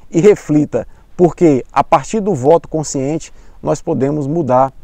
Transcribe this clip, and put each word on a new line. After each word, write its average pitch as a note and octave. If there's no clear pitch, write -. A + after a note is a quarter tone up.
e E3+
reflita, D3+
porque D#3
a C3+
partir E3
do G3
voto D3
consciente D3+
nós D3+
podemos D3
mudar C3+